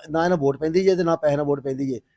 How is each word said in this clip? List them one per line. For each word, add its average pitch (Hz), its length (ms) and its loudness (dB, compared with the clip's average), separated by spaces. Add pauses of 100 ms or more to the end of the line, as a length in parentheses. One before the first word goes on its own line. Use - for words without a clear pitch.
(100)
ਨਾ 160 140 0
ਇਹਨਾਂ 180 120 2
ਵੋਟ 139 200 0
ਪੈਂਦੀ 160 280 0
ਜੇ 190 120 4
ਤੇ 180 80 0
ਨਾ 165 120 2
ਪੈਸੇ 147 200 0
ਨਾਲ 147 100 -2
ਵੋਟ 143 140 0
ਪੈਂਦੀ 135 260 -4
ਜੇ। 123 140 -4 (160)